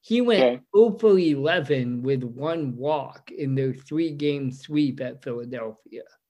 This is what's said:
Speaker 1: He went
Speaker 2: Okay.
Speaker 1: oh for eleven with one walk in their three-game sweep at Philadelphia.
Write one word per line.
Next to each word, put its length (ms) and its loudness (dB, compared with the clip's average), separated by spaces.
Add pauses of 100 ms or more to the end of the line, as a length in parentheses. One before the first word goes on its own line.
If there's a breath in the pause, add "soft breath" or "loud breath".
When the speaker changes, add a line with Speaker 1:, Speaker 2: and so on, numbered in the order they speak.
Speaker 1:
He 200 0
went 220 4
Speaker 2:
Okay. 200 2 (120)
Speaker 1:
oh 240 8
for 200 6
eleven 840 0
with 200 0
one 540 -6
walk 540 -6
in 240 -4
their 200 0
three-game 760 -4
sweep 480 -2
at 220 -10
Philadelphia. 800 -10 (280)